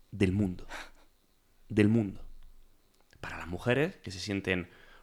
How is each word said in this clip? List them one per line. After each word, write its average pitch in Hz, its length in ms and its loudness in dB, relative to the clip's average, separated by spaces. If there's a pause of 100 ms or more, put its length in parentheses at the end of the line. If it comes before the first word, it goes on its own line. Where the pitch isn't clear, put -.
(120)
del 98 200 4
mundo. 92 340 0 (1040)
Del 104 180 6
mundo. 107 340 2 (1000)
Para - 160 -10
las 82 100 -12
mujeres, 123 500 0
que - 140 -12
se 92 80 -10
sienten 95 500 0 (340)